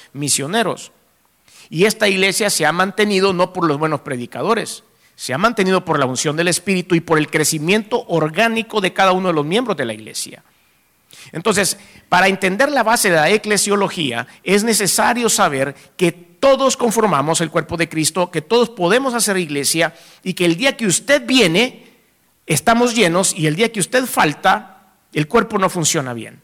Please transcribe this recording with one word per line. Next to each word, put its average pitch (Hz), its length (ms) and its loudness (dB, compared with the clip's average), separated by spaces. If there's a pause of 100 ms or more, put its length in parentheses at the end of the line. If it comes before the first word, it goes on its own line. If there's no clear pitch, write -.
(120)
misioneros? 147 800 -4 (800)
Y 170 160 2
esta 208 240 0
iglesia 190 400 0
se 160 160 -2
ha 151 60 2
mantenido 190 600 0
no 180 220 0
por 175 120 -2
los 147 120 2
buenos 156 240 -2
predicadores, 139 840 -6 (320)
se - 180 -10
ha 131 40 -2
mantenido 190 480 0
por 156 140 0
la 170 60 0
unción 147 300 -2
del 175 140 0
Espíritu 180 460 -2
y 165 40 4
por 160 180 0
el 151 120 0
crecimiento 170 800 -2
orgánico 214 720 -2
de 180 100 -2
cada 190 220 4
uno 185 160 0
de 170 60 0
los 147 100 0
miembros 202 320 -2
de 135 80 -4
la 113 80 -6
iglesia. - 500 -14 (880)
Entonces, 185 460 -2 (320)
para 180 180 4
entender 196 440 0
la 269 120 2
base 220 260 2
de 170 60 4
la 156 140 4
eclesiología, 196 1000 0 (160)
es 202 200 2
necesario 226 640 0
saber 143 460 0 (200)
que 175 160 2
todos 269 640 2
conformamos 185 640 0
el 160 120 -2
cuerpo 165 260 -4
de 165 100 0
Cristo, 160 440 -2
que 160 100 -4
todos 233 280 2
podemos 233 440 0
hacer 208 240 -2
iglesia 160 560 -2 (300)
y 185 100 -4
que 180 100 -4
el 170 140 2
día 262 180 0
que 233 120 -4
usted 269 380 0
viene, 226 600 2 (600)
estamos 233 480 2
llenos, 185 420 2
y 156 80 0
el 156 100 0
día 226 160 0
que 220 80 -6
usted 254 260 -2
falta, 196 880 -2 (180)
el 151 140 -2
cuerpo 226 320 0
no 185 100 2
funciona 147 440 -2
bien. 113 300 -14